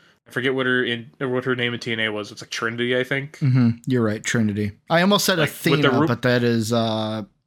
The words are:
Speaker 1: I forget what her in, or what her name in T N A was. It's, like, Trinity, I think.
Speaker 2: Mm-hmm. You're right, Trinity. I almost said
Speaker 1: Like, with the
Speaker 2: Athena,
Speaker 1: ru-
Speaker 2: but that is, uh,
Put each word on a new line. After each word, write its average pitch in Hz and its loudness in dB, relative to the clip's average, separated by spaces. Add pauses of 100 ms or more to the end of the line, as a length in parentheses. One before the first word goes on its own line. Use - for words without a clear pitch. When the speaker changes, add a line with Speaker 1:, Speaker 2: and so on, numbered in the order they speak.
(280)
Speaker 1:
I - -20
forget 131 0
what 131 0
her 127 2
in, 117 -4
or 135 -4
what 127 -2
her 127 0
name 120 -2
in 117 -6
T 120 -6
N 110 -4
A 110 0
was. 104 -6
It's, 107 -16
like, - -16
Trinity, 120 -2
I 127 2
think. 139 -6
Speaker 2:
Mm-hmm. 127 4 (160)
You're 123 2
right, 107 -2
Trinity. 104 0 (180)
I 165 4
almost 202 2
said 190 2
Speaker 1:
Like, 147 2
with - -14
the - 2
Speaker 2:
Athena, 139 0
Speaker 1:
ru- 156 2
Speaker 2:
but 120 -2
that 123 2
is, 117 0
uh, 110 -2 (240)